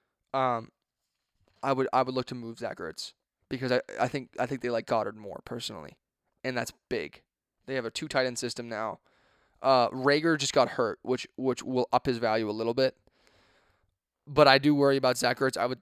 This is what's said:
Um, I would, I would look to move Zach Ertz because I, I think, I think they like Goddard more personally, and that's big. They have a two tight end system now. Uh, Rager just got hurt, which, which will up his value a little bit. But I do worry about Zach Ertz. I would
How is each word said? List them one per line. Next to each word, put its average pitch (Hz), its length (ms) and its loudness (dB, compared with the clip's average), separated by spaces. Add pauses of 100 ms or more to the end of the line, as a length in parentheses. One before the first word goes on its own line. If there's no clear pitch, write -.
(340)
Um, 123 380 -2 (920)
I 135 80 0
would, 131 220 0
I 131 80 4
would 127 120 -2
look 127 140 -2
to 127 80 -10
move 117 240 -12
Zach 113 180 -8
Ertz - 360 -10 (360)
because 127 220 -4
I, 127 100 4 (180)
I 120 100 0
think, 135 280 -8
I 123 80 -2
think 131 160 -6
they 123 80 -4
like 113 160 -2
Goddard 107 300 -2
more 104 300 -14
personally, 110 500 -12 (480)
and 127 140 -6
that's 113 160 -6 (160)
big. 85 320 -6 (460)
They 135 80 -6
have 123 100 -4
a 113 40 -8
two 151 200 -8
tight 131 160 0
end 123 120 -4
system 120 300 -6
now. 110 320 -6 (600)
Uh, 127 300 4
Rager 147 460 4
just 139 140 -2
got 127 180 4
hurt, 113 340 -2
which, 123 220 -2 (120)
which 127 260 -2
will 123 300 0
up 123 120 2
his 123 120 0
value 113 320 0
a - 20 -2
little 113 220 -2
bit. 131 240 0 (1300)
But 143 220 6
I 135 80 8
do 147 180 2
worry 139 220 4
about 131 200 0
Zach 123 220 0
Ertz. 131 160 0
I 107 120 0
would 127 140 -6